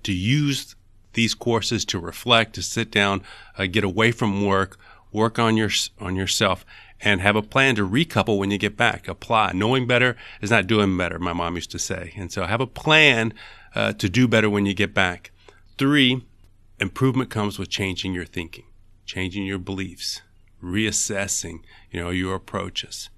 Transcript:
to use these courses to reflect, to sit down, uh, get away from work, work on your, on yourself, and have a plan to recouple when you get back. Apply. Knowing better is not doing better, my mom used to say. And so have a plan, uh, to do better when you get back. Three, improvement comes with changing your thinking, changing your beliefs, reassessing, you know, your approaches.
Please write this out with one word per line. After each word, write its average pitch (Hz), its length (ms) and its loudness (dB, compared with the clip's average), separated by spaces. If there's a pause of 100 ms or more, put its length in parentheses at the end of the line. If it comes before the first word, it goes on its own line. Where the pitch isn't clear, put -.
to 101 100 -2
use 127 600 0 (380)
these 113 200 2
courses 113 520 -2
to - 160 -4
reflect, 113 540 0
to 95 80 -8
sit - 280 -4
down, 98 320 2 (340)
uh, 98 100 -2
get 98 180 0
away 104 260 2
from 101 340 0
work, 95 340 0 (340)
work 110 260 0
on 113 180 4
your, 107 140 2 (280)
on 92 160 -6
yourself, 95 520 0 (340)
and 101 220 2
have 104 140 4
a 107 60 0
plan 135 320 2
to 104 140 0
recouple 117 480 2
when 98 140 0
you 101 80 0
get 104 180 -2
back. 110 320 -2
Apply. 101 440 0
Knowing 117 340 2
better 123 300 2 (260)
is 104 80 -2
not 104 160 4
doing 104 320 4
better, 87 200 -4
my 87 140 -4
mom 85 220 -2
used 85 160 -8
to 92 80 -10
say. 87 380 -6
And 92 140 -10
so 95 140 -4
have 104 160 -2
a 131 60 -2
plan, 147 680 4 (420)
uh, 107 200 0
to 107 140 -2
do 120 200 4
better 107 220 4
when 101 160 2
you 98 80 0
get 101 180 -2
back. 90 380 -2 (480)
Three, 135 480 2 (520)
improvement 131 520 0
comes 104 280 -4
with 92 120 -8
changing 95 420 -4
your 90 140 -6
thinking, - 380 -12 (420)
changing 95 400 -6
your 98 120 -6
beliefs, 95 640 -8 (420)
reassessing, 98 1000 -4 (300)
you 90 80 -8
know, 87 120 -6
your 92 240 -2
approaches. - 840 -10